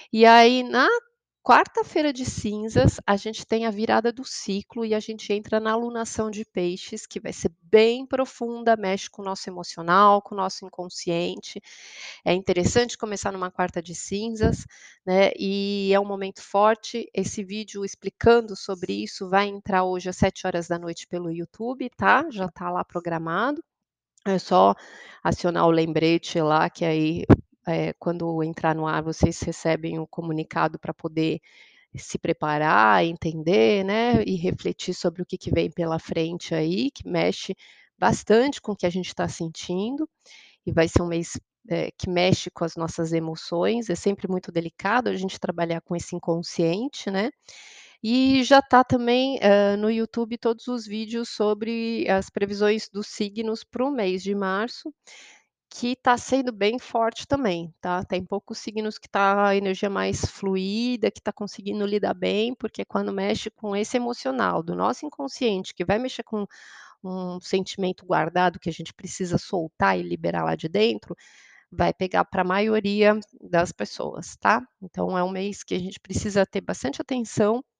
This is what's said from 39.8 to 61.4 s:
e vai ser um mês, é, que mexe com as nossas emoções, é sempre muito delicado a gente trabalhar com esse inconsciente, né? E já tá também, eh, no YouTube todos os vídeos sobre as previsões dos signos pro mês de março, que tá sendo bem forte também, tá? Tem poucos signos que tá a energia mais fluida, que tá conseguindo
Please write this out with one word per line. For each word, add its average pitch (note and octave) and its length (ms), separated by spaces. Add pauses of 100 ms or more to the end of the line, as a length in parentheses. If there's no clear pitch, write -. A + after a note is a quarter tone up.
e - 60
vai E3 160
ser - 140
um F3 60
mês, E3+ 320 (300)
é, E3+ 280
que - 120
mexe F3+ 400
com - 140
as E3 120
nossas E3 380
emoções, E3+ 760
é F3 60
sempre G3 340
muito F#3 220
delicado G3 580
a F#3+ 60
gente F#3+ 240
trabalhar E3+ 420
com F3 140
esse E3+ 200
inconsciente, F3 960
né? G3+ 180 (720)
E C4 400
já C4+ 200
tá B3 200
também, B3+ 580
eh, G3+ 360
no G#3+ 140
YouTube A3+ 460
todos A#3 300
os A#3+ 200
vídeos A3 420
sobre A3+ 800
as F#3+ 220
previsões G#3 600
dos G#3 160
signos A3 560
pro C4+ 280
mês F#3+ 320
de G3+ 100
março, G3+ 580 (800)
que B3 240
tá B3 220
sendo B3+ 340
bem G#3+ 260
forte A3+ 480
também, F3+ 540
tá? F3+ 240
Tem F#3 220
poucos G3+ 340
signos G#3+ 380
que - 120
tá G3+ 380
a G3 80
energia G3 340
mais G3 360
fluida, G3+ 840
que - 120
tá G#3 100
conseguindo G3+ 540